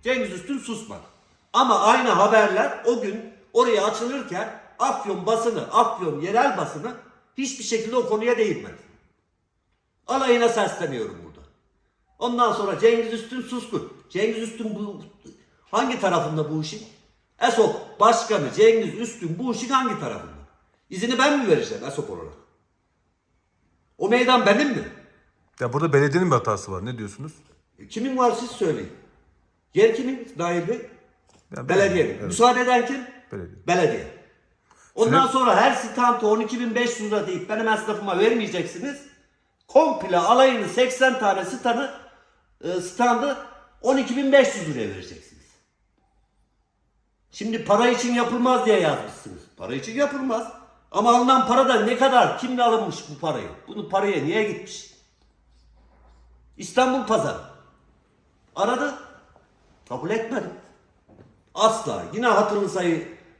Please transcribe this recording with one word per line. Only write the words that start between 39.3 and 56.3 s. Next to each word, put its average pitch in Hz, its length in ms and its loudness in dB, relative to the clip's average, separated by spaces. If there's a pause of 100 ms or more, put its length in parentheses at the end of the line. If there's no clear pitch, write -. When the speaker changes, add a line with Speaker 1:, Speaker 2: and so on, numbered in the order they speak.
Speaker 1:
Komple 262 500 2
alayını 226 520 4
seksen 254 500 0
tane 190 260 0
standı, 247 480 -4 (720)
e, 175 180 -4
standı 240 560 0 (440)
on 262 160 4
iki 240 200 -2
bin 269 140 0
beş 277 240 6
yüz 170 140 -8
liraya 117 200 -6
vereceksiniz. - 560 -16 (1900)
Şimdi 220 340 -6
para 220 240 4
için 240 240 0
yapılmaz 240 520 0
diye 208 140 4
yazmışsınız. - 640 -4 (160)
Para 107 180 -10
için 220 200 -10
yapılmaz. 262 520 -2 (440)
Ama 233 260 4
alınan 254 300 4
para 262 220 4
da 233 160 4
ne 233 120 0
kadar, 254 420 4
kimle 247 240 -2
alınmış 220 320 2 (140)
bu 147 100 -16
parayı? 139 300 -6 (180)
Bunu 202 220 -12
paraya 196 340 0
niye 202 280 0
gitmiş? - 420 -14 (1600)